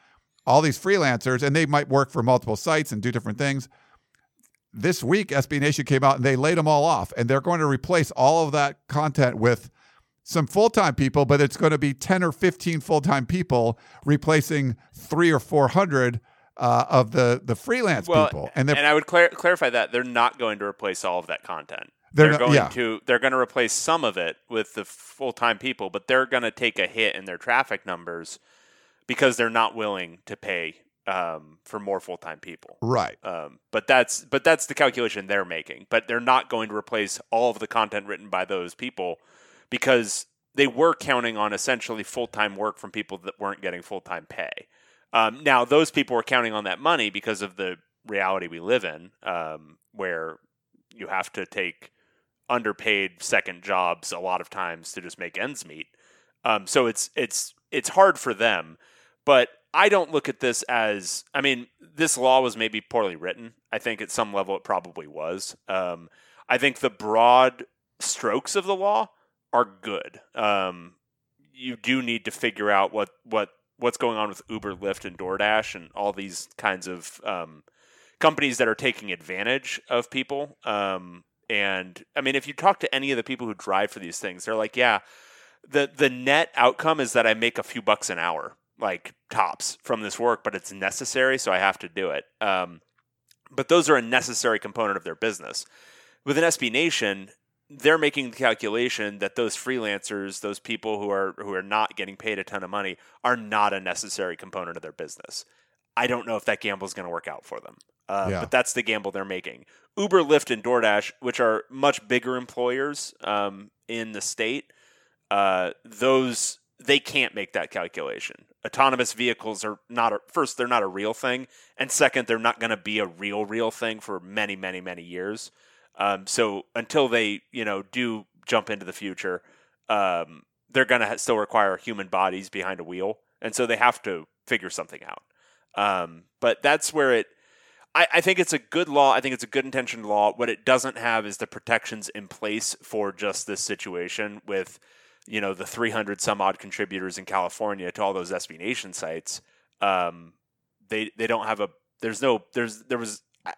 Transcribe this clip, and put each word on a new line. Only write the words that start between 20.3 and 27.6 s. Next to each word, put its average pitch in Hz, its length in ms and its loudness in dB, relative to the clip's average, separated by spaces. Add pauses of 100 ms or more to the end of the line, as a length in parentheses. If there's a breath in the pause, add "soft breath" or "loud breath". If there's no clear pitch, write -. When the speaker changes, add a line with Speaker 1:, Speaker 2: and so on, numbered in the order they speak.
Speaker 2:
going 110 220 -2
to 104 60 -4
replace 101 400 -4
all 90 120 -2
of 85 100 -6
that 85 160 -6
content. - 500 -12 (200)
Speaker 1:
They're 151 120 8
Speaker 2:
They're 151 60 8
Speaker 1:
not, 147 80 2
Speaker 2:
going 123 160 6
Speaker 1:
yeah. 110 120 4
Speaker 2:
to, 113 380 -2
they're 120 140 4
gonna 131 200 2
replace 123 320 0
some 160 320 0
of 101 140 0
it 82 180 -2 (140)
with 110 240 -4
the 104 100 -8
full-time 117 760 -2
people, 120 300 -6
but - 180 -8
they're 131 180 4
gonna 120 260 0
take 117 260 -2
a 92 100 2
hit 110 280 0
in 95 80 -10
their 92 140 -10
traffic 120 480 0